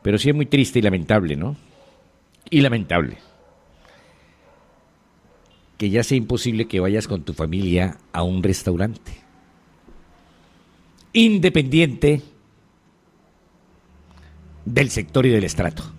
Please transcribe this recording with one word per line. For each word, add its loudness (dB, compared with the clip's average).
Pero 0
sí 0
es 2
muy 0
triste 2
y 0
lamentable, 0
¿no? -6
Y 4
lamentable. 0
Que -2
ya 0
sea 0
imposible -2
que -2
vayas 0
con -6
tu -8
familia -2
a -4
un -2
restaurante. -2
Independiente 2
del 0
sector -2
y 4
del 2
estrato. -4